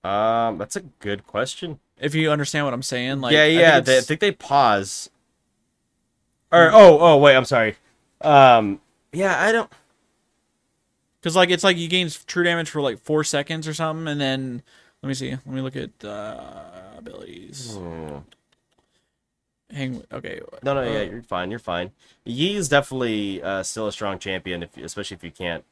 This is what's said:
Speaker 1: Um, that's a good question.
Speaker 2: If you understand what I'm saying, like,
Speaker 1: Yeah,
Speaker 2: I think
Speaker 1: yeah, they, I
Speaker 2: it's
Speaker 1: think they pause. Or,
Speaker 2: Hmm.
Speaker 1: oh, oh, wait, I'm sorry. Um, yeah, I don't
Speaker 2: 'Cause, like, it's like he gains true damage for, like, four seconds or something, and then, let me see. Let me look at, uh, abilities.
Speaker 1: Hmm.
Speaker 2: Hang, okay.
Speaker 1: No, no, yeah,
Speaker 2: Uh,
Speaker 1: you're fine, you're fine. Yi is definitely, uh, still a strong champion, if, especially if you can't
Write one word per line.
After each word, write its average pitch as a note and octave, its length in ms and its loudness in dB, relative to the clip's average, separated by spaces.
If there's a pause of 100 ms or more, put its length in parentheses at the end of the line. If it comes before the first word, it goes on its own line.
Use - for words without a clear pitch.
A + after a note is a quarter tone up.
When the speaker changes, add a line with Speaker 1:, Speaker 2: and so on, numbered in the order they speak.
Speaker 1:
Um, A2 540 -2
that's G2+ 180 -10
a G3 60 -8 (180)
good G2+ 280 -8
question. C3+ 520 -8 (200)
Speaker 2:
If C#3+ 140 -6
you D#3 180 0
understand D3 340 -4
what C3 80 -4
I'm B2+ 100 -8
saying, C3 380 -6
like, C3 120 -2
Speaker 1:
Yeah, D3+ 100 4
Speaker 2:
I D3+ 40 4
think E3 140 2
Speaker 1:
yeah, D#3 180 6
they, C3 160 2
I - 40 4
Speaker 2:
it's B2 80 -6
Speaker 1:
think D#3 120 -4
they G3+ 120 0
pause. A#2+ 760 -2 (1400)
Or, E3 180 8
Speaker 2:
Hmm. D#3+ 60 4
Speaker 1:
oh, F3+ 240 12
oh, E3 180 8
wait, C#3 180 8
I'm B2+ 100 4
sorry. A2+ 300 0 (460)
Um, B2 580 6 (320)
yeah, F3 300 -2
I G#3 100 0
don't A3+ 180 -4 (1500)
Speaker 2:
'Cause, E3 120 -6
like, F3+ 140 4
it's F3 140 -4
like F#3+ 120 0
he E3+ 120 -10
gains F3 360 -6
true F3 200 -6
damage E3+ 260 -4
for, D#3 100 -10
like, C3 200 -6
four D3+ 240 -4
seconds D#3 440 -8
or D#3 60 -10
something, D#3+ 340 -8
and D3 140 -8
then, C3+ 400 -8 (400)
let C3+ 80 -12
me C3+ 40 -6
see. C3 180 -10
Let C3+ 160 -14
me C3 140 -10
look C3 140 -10
at, C#3 140 -12 (160)
uh, G#2 560 -16 (360)
abilities. - 760 -20
Speaker 1:
Hmm. E2 420 -14 (1500)
Speaker 2:
Hang, C3 400 -10
okay. - 280 -14 (240)
Speaker 1:
No, C#3 120 -4
no, C3+ 80 -4
yeah, A2+ 160 -4
Speaker 2:
Uh, - 20 -4
Speaker 1:
you're G#2 220 -10
fine, F2+ 260 -8
you're A2+ 100 -10
fine. F2+ 320 -8 (320)
Yi D#3 320 -6
is F3 140 -6
definitely, A2+ 720 -4
uh, F#2+ 220 -6
still A2 240 -8
a G2+ 40 -6
strong G2 280 -8
champion, F2+ 440 -8
if, - 140 -18
especially F2+ 380 -14
if - 80 -20
you E2+ 80 -16
can't E2+ 400 -10